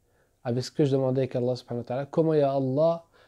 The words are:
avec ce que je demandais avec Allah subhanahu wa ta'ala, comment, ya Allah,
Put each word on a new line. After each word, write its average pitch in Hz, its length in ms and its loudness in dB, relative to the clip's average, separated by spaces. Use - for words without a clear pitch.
avec 123 220 -4
ce - 60 -14
que 160 120 0
je 135 80 2
demandais 135 300 0
avec 127 160 -4
Allah 123 180 0
subhanahu 120 280 -10
wa - 40 -16
ta'ala, 131 200 -6
comment, 160 260 0
ya 143 180 4
Allah, 139 540 0